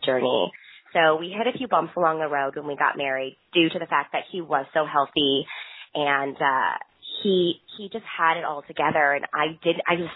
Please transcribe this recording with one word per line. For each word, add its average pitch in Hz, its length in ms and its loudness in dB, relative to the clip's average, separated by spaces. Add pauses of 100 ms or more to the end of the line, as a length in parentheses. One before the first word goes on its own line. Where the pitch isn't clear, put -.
journey. 127 440 2 (420)
So 160 240 4
we 170 140 -6
hit 214 160 -2
a 247 100 -2
few 240 120 -6
bumps 165 280 0
along 160 220 2
the 156 100 -2
road 139 280 -2
when 147 100 -10
we 143 100 -6
got 147 200 2
married 135 400 -4 (180)
due 165 160 6
to 180 80 -6
the 165 80 -8
fact 143 260 0
that 139 180 -4
he 185 100 -8
was 147 340 -2
so 156 120 4
healthy 139 600 0 (480)
and, 139 420 0
uh, 131 380 2 (480)
he, 180 380 2 (160)
he 202 160 -14
just 220 160 -10
had 165 300 2
it 156 60 -8
all 147 220 -4
together. 151 460 2
And 143 220 -2
I 156 280 0
did, 170 140 2 (100)
I 175 140 2
was 165 160 -6